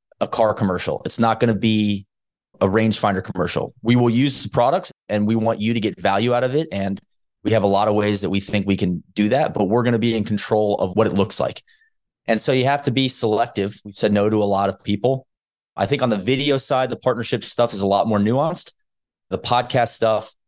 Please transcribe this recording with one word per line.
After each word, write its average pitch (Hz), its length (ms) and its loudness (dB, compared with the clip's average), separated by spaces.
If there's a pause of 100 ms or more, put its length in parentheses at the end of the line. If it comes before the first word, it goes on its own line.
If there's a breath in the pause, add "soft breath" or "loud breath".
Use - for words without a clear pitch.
(200)
a - 80 -2
car 110 280 2
commercial. 90 500 -2
It's - 140 -6
not 113 200 2
gonna 117 140 2
be 104 540 0 (520)
a 101 80 2
rangefinder 104 560 0
commercial. - 500 -4 (100)
We 117 120 4
will 120 140 4
use 131 320 0
the 104 80 -10
products 135 420 2 (160)
and 104 200 0
we 113 80 2
want 110 260 0
you 113 140 0
to 117 40 -2
get 101 200 -4
value 104 340 0
out 123 100 0
of 127 120 -2
it. 160 160 -2
And 98 280 -4 (440)
we 107 80 -2
have 110 120 4
a 101 40 2
lot 98 200 2
of 107 60 2
ways 104 280 0
that 92 100 -4
we 98 80 0
think 98 260 -2
we 98 120 2
can 90 260 -2 (100)
do 104 160 2
that, 139 240 0
but 104 120 0
we're 117 180 2
gonna 117 160 2
be 113 180 0
in 104 60 -2
control 104 560 0
of 90 160 -2
what 110 100 4
it 90 80 0
looks 98 260 0
like. - 240 -4 (640 soft breath)
And 110 160 0
so 143 100 0
you 127 140 2
have 143 180 0
to 135 80 0
be 131 180 0
selective. 104 760 -2
We've 101 100 -16
said 104 160 0
no 104 160 4
to 107 140 2
a 101 40 2
lot 98 240 2
of - 140 -8
people. 127 420 -2 (520)
I 98 80 0
think 143 160 -2
on 123 80 2
the 107 80 0
video 135 400 0
side, 131 320 -2
the 123 80 -8
partnership 123 460 -2
stuff - 280 -2
is - 100 -6
a 98 60 2
lot 98 200 2
more 104 120 2
nuanced. 135 540 -2 (560)
The - 80 -4
podcast 120 520 0
stuff, 110 440 -2 (140)